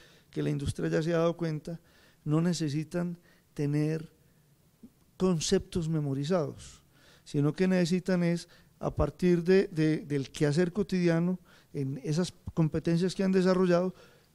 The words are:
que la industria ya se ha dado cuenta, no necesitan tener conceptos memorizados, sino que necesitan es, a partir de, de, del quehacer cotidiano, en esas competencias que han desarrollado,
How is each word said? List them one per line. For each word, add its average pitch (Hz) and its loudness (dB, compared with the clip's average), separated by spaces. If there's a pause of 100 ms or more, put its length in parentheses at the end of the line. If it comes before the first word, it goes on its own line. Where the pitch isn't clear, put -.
(300)
que 151 -6
la 147 -2
industria 147 -4
ya 165 0
se 160 -2
ha 165 0
dado 170 0
cuenta, 165 -8 (440)
no 151 0
necesitan 165 -2 (340)
tener 151 -2 (1040)
conceptos 185 0
memorizados, 143 -2 (400)
sino 147 0
que 185 -2
necesitan 180 2
es, 170 -2 (300)
a - -4
partir 170 2
de, 190 4
de, 156 0
del 139 -4
quehacer 160 2
cotidiano, 175 0 (320)
en 143 -6
esas 165 -2 (220)
competencias 170 0
que 196 -2
han 190 2
desarrollado, 185 4 (420)